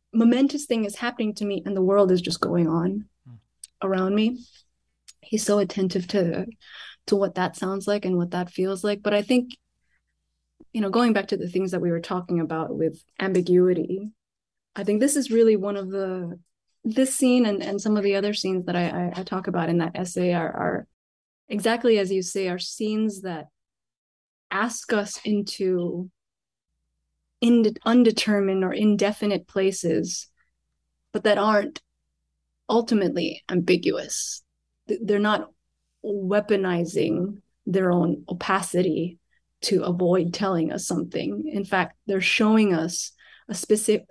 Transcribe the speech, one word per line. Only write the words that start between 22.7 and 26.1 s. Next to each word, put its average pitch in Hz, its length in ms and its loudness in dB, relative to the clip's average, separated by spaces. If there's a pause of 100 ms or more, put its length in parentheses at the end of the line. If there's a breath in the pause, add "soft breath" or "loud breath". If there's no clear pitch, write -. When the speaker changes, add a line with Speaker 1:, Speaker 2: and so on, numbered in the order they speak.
Speaker 1:
that 165 260 -8 (1040)
ask 233 420 -2
us 202 300 -2
into 185 840 -2 (1300)